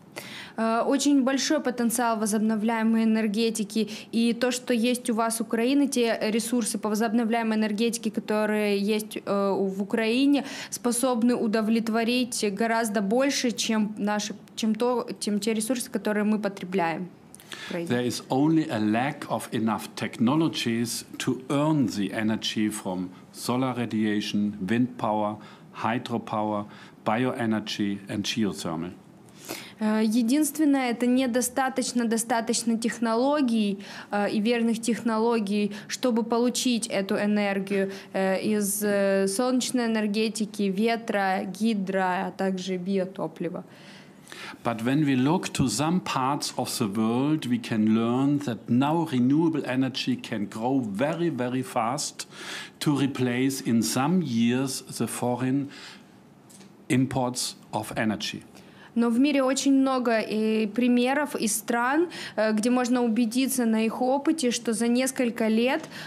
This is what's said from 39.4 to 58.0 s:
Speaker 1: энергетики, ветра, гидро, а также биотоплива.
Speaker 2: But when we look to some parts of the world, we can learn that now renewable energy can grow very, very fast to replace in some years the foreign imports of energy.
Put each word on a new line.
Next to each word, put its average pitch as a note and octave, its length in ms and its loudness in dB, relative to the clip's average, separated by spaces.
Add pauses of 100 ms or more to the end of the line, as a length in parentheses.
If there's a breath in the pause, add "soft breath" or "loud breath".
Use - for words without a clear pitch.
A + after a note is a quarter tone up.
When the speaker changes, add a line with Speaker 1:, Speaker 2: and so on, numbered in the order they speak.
Speaker 1:
энергетики, G#3+ 760 -2
ветра, G3+ 840 0
гидро, F#3+ 840 0
а F3+ 100 -6
также F#3+ 400 -2
биотоплива. F3+ 880 -4 (1000 loud breath)
Speaker 2:
But A2+ 220 -2
when C#3 200 4
we C#3 120 4
look D3+ 380 2
to C3+ 140 2
some D#3 320 0
parts C#3 560 -2
of - 220 -4
the A2 100 0
world, B2 580 0
we A#2+ 120 0
can A2 360 2
learn B2+ 460 2
that A2+ 280 -6
now C#3 340 4
renewable C#3+ 640 2
energy B2+ 500 0
can G#2 300 -4
grow A#2+ 340 0
very, C#3+ 480 0
very B2+ 340 -2
fast B2 640 -4 (540 loud breath)
to D3 160 2
replace C3 640 0
in A#2 220 2
some D#3 400 2
years B2 600 2
the - 240 -4
foreign B2+ 640 0 (1160 loud breath)
imports B2+ 680 0 (160)
of G#2+ 240 -4
energy. G#2+ 460 -4 (520 loud breath)